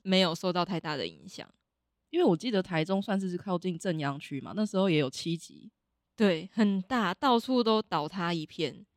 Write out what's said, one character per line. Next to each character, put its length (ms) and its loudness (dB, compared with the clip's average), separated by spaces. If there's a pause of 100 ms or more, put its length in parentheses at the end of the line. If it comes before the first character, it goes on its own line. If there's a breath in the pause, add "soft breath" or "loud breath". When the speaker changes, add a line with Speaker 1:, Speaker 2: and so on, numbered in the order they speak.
Speaker 1:
没 160 2
有 160 2
受 160 -4
到 140 0
太 120 -4
大 200 -4
的 100 -4
影 180 -14
响。 220 -16 (640)
Speaker 2:
因 100 -2
为 40 4
我 120 6
记 140 -4
得 120 2
台 220 -2
中 180 0
算 180 -2
是 180 -4
靠 200 -4
近 200 -4
正 220 -2
央 200 -4
区 220 -8
嘛， 140 -12
那 100 0
时 120 -2
候 120 4
也 80 4
有 120 2
七 280 -4
级。 320 -18 (460)
Speaker 1:
对， 380 2
很 280 2
大， 320 0
到 260 4
处 240 2
都 180 4
倒 260 -2
塌 260 -2
一 120 -2
片。 400 -6 (120)